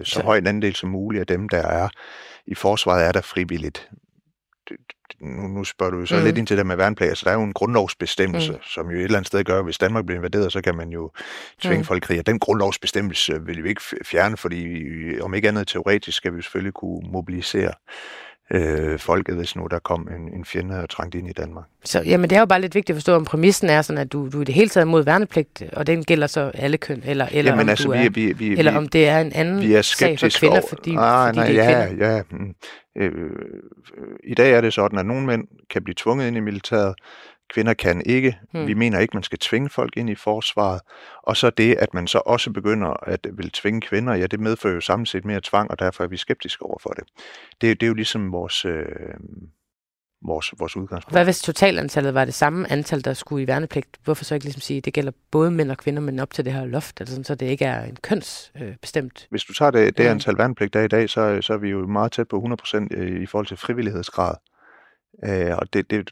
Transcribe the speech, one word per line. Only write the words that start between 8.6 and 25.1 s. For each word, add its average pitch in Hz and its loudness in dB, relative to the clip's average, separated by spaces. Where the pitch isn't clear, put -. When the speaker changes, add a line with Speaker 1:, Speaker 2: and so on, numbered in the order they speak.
Speaker 1:
som 85 -8
jo 87 -4
et 90 -2
eller 104 2
andet 92 -4
sted 98 0
gør, 95 2
hvis 82 -6
Danmark 101 0
bliver 87 -4
invaderet, 87 0
så 98 -6
kan 90 0
man 85 -8
jo 82 -10
tvinge 180 0
Speaker 2:
Mm. 82 0
Speaker 1:
folk 90 -2
i - -12
krig. 85 0
Og 82 -6
den 110 2
grundlovsbestemmelse 98 -2
vil 85 -8
vi 90 -2
ikke 104 -6
f-, - -12
fjerne, 101 2
fordi 87 -6
vi, 82 -8
om 92 -6
ikke 104 2
andet 104 0
teoretisk, 98 -2
skal 87 -4
vi 85 -10
selvfølgelig 95 -6
kunne 90 -8
mobilisere, 90 -4
øh, 78 0
folket, 90 0
hvis 85 -6
nu 85 -8
der 87 -4
kom 85 -4
en, 85 -12
en 90 -12
fjende 92 -6
og 82 -10
trængte 90 -10
ind 90 -8
i 85 -12
Danmark. 85 -12
Speaker 2:
Så, - -2
jamen, 175 2
det 185 4
er 202 8
jo 226 6
bare 185 4
lidt 185 -4
vigtigt 202 0
at 165 -2
forstå, 151 2
om 160 2
præmissen 170 4
er 151 6
sådan, 151 -2
at 135 -6
du, 143 -4
du 143 -6
er 147 -2
i 143 -2
det 131 -2
hele 208 6
taget 170 4
imod 160 6
værnepligt, 165 2